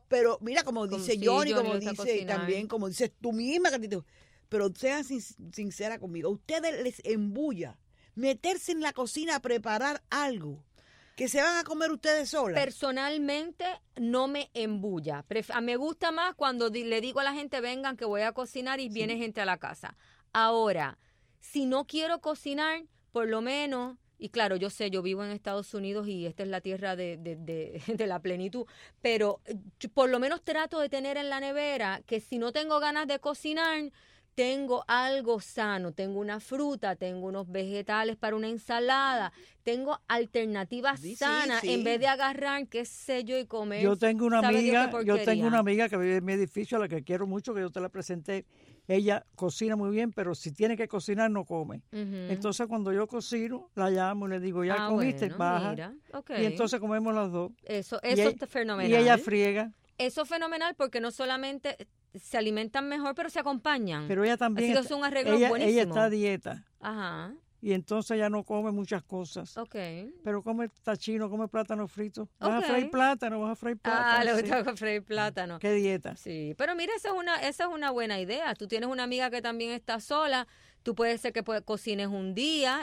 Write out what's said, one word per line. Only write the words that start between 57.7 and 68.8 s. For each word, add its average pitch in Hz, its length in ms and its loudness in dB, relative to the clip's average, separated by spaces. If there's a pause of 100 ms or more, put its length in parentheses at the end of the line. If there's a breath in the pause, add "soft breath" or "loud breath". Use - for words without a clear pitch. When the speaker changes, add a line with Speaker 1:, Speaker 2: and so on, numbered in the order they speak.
Speaker 3:
Y 247 100 -2
Speaker 2:
eso 202 160 4
Speaker 3:
e-, 226 40 2
Speaker 2:
está - 140 -8
fenomenal. 226 440 -2
Speaker 3:
y 233 60 6
ella 240 220 8
friega. 208 540 2 (260)
Speaker 2:
Eso 254 240 0
es 262 60 -4
fenomenal 330 480 -2
porque 262 240 -2
no 233 100 -2
solamente 269 640 -4 (380)
se - 240 -6
alimentan 220 500 0
mejor, 285 260 -2
pero 330 160 -4
se - 80 -4
acompañan. 233 720 -2
Speaker 3:
Pero 196 160 2
ella 233 120 4
también 233 280 0
Speaker 2:
Así 240 80 2
que 269 80 6
Speaker 3:
está, 254 140 -4
Speaker 2:
es 285 40 -2
un 285 60 -2
arreglo 277 280 0
Speaker 3:
ella, 226 140 6
ella - 40 4
Speaker 2:
buenísimo. 233 320 4
Speaker 3:
está 202 220 4
a 220 60 4
dieta. 202 560 -2 (140)
Speaker 2:
Ajá. 190 540 -8 (280)
Speaker 3:
Y 208 120 2
entonces 208 420 -2
ella 208 140 2
no 208 120 -2
come 214 300 -2
muchas 202 320 -4